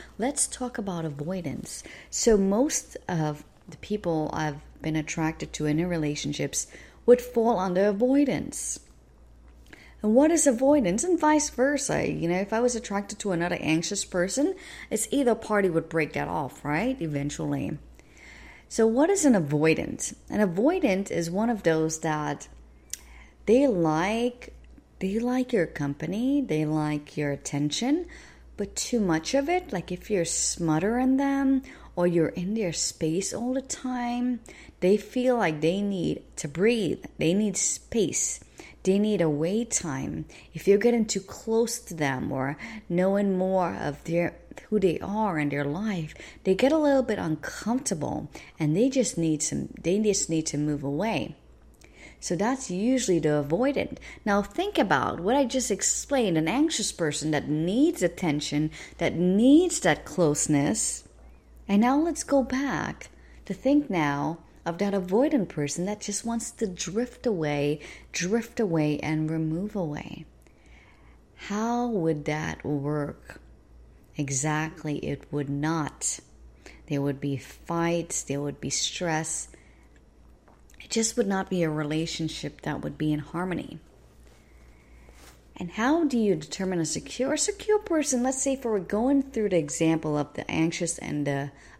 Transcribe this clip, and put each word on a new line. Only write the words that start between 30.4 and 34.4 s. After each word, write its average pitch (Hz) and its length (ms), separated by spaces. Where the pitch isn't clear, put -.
them 277 440
or 175 120
you're 170 220
in 185 260
their 202 180
space 165 640
all 240 180
the 262 80
time, 247 800